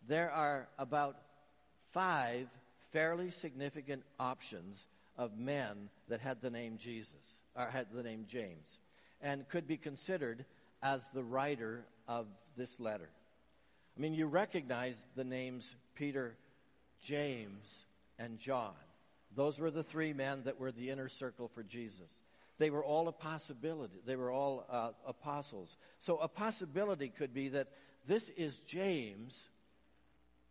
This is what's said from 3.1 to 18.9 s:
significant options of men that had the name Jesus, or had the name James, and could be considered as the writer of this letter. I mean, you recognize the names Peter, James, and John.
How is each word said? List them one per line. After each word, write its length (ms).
significant 720
options 680
of 200
men 520
that 140
had 200
the 80
name 280
Jesus, 640
or 120
had 260
the 100
name 280
James, 500
and 280
could 180
be 80
considered 680
as 280
the 140
writer 600
of 200
this 240
letter. 300
I 20
mean, 140
you 140
recognize 920
the 80
names 500
Peter, 420
James, 840
and 220
John. 320